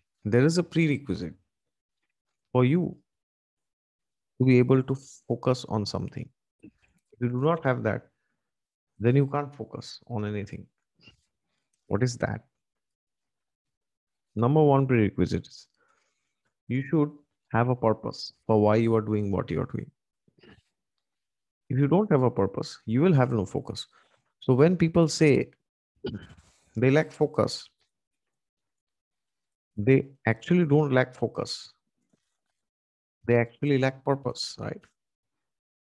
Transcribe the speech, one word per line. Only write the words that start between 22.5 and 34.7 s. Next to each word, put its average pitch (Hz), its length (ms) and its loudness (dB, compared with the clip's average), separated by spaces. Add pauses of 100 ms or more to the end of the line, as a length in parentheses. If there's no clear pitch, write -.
you 113 160 -2
will 180 120 4
have 127 200 4
no 107 140 -2
focus. - 400 -10 (540)
So 131 140 2
when 160 220 4
people 165 320 2
say 147 420 2 (1300)
they 123 140 2
lack 156 220 2
focus, 139 560 -2 (2000)
they 135 320 2 (180)
actually 170 380 2
don't 143 280 2
lack 127 220 2
focus. - 580 -8 (1500)
They 120 100 2
actually 135 420 0
lack 131 260 -4
purpose, 135 540 -6
right? 104 220 -10 (1040)